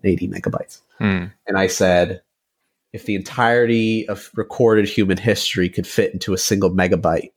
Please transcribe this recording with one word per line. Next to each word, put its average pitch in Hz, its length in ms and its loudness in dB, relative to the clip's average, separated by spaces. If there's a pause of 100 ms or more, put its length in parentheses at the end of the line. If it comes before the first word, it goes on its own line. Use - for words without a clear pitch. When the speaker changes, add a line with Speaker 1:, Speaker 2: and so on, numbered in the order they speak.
Speaker 1:
eighty 90 240 0
megabytes. - 540 -8 (180)
Speaker 2:
Hmm. 95 280 -4 (200)
Speaker 1:
And 98 100 -4
I 95 120 2
said, 90 520 2 (720)
"If - 140 -14
the 104 80 -4
entirety 117 960 0
of 101 260 -10
recorded 110 540 2
human 95 300 0
history 98 500 0
could - 180 -6
fit - 260 -2
into 98 220 -4
a 90 40 -2
single 98 320 0
megabyte, 90 680 0